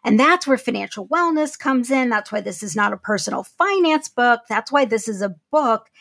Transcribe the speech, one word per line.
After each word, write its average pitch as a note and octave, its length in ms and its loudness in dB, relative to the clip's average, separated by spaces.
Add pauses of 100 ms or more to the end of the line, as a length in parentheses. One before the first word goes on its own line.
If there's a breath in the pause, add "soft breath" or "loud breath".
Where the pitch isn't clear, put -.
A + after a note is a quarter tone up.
And G#3+ 140 2
that's D#4 300 2
where C4+ 100 2
financial G3 500 -6
wellness D#4 520 0
comes C4 320 0
in. C4 180 2
That's G#3+ 220 -2
why G#3+ 80 -4
this G3+ 240 -8
is F#3+ 100 -8
not G#3 200 0
a G3+ 40 -10
personal G3+ 460 -4
finance E4+ 640 0
book. A#3+ 400 2
That's A3 240 -4
why C#4 140 4
this A3 240 -2
is G3 120 -6
a G3 140 -4 (160)
book B3+ 380 0 (120 soft breath)